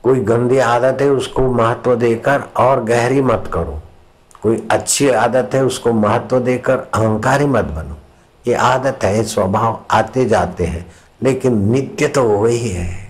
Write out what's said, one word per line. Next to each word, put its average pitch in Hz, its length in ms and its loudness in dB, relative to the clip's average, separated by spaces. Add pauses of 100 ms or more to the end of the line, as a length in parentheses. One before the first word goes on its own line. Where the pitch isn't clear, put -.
कोई 131 180 2
गंदी 120 380 2
आदत 123 420 2
है 139 100 2
उसको 131 300 -2 (120)
महत्व 120 420 0
देकर 117 480 0 (160)
और 127 240 2
गहरी 120 400 0
मत 117 200 0 (100)
करो, 78 220 -4 (680)
कोई 110 120 2 (160)
अच्छी 120 440 0
आदत 120 380 0
है 135 100 2
उसको 123 320 0
महत्व 113 460 0
देकर 127 380 0 (120)
अहंकारी 110 560 0
मत 117 200 0
बनो। 73 300 -8 (480)
ये 120 100 0
आदत 127 480 0
है, 107 220 0
स्वभाव 110 540 -2 (120)
आते 113 360 0
जाते 90 380 0
हैं, 82 200 -8 (360)
लेकिन 127 400 2 (100)
नित्य 135 380 0
तो 139 140 2
वही 117 460 2
है। 87 200 -4 (200)